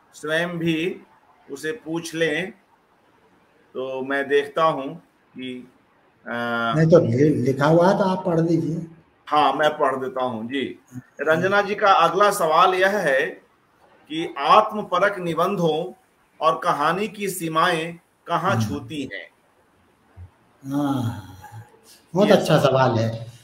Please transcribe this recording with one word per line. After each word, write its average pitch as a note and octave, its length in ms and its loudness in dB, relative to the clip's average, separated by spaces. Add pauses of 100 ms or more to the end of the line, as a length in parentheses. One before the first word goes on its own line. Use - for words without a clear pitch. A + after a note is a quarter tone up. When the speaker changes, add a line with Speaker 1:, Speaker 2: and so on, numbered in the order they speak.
(140)
Speaker 1:
स्वयं E3 360 -4
भी E3 520 -2 (500)
उसे D3 200 -8
पूछ D#3+ 440 -10
लें। E3 360 -2 (1200)
तो C3 280 -8
मैं C#3 280 -4
देखता C#3+ 340 0
हूँ D3 320 -2 (400)
कि, B2+ 360 -14 (540)
अ, A2+ 60 -10 (460)
Speaker 2:
नहीं D#3+ 100 4
तो E3 120 6
लि-, A#2+ 460 2
लिखा C3+ 200 0
हुआ E3+ 260 4
है G3+ 60 0
तो G3+ 60 0
आप F#3 220 -2
पढ़ E3 140 0
लीजिए। D#3+ 480 -2 (400)
Speaker 1:
हाँ, C#3 260 2
मैं D3+ 240 2
पढ़ C3+ 180 0
देता B2+ 280 -6
हूँ। A#2 240 -6
जी। C3 320 -6 (140)
Speaker 2:
हाँ। B2 80 -12 (200)
Speaker 1:
रंजना F3 400 2
जी G3 140 -2
का G3+ 160 4
अगला E3+ 400 4
सवाल F3 420 4
यह F#3 160 2
है D#3+ 360 0 (840)
कि D#3+ 280 -6
आत्मपरक G3 840 2
निबंधों E3+ 720 -2 (480)
और D#3+ 220 2
कहानी E3+ 440 0
की G3+ 220 -8
सीमाएं E3 680 -2 (280)
कहाँ F3 280 0
Speaker 2:
हम्म। G#3 120 -2
Speaker 1:
छूती C#3+ 460 -8
हैं? F2 160 -14 (1400)
Speaker 2:
हाँ, B2 640 -4 (800)
बहुत G3+ 140 4
Speaker 1:
ये G3+ 60 8
Speaker 2:
अच्छा E3 260 4
Speaker 1:
सवाल। C3 120 4
Speaker 2:
सवाल B2 280 2
है, - 280 -4 (160)